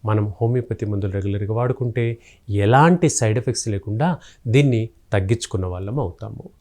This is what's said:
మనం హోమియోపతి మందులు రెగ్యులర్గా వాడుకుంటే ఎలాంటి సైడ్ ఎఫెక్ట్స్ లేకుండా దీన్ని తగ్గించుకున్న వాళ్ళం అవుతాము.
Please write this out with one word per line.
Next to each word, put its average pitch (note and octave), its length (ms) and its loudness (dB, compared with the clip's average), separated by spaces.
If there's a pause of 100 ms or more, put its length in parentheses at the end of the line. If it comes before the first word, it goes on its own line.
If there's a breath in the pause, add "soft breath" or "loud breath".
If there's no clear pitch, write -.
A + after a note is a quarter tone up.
మనం G#2+ 360 0
హోమియోపతి A#2+ 440 -2
మందులు G2+ 260 -2
రెగ్యులర్గా G2+ 420 -4
వాడుకుంటే A#2 640 -2 (320 soft breath)
ఎలాంటి C3+ 600 6
సైడ్ A2 280 0
ఎఫెక్ట్స్ A#2+ 300 -4
లేకుండా A2 500 -2 (300 loud breath)
దీన్ని A#2+ 420 2 (240)
తగ్గించుకున్న G2 520 -2
వాళ్ళం F#2+ 340 -6
అవుతాము. G#2+ 440 -8 (180)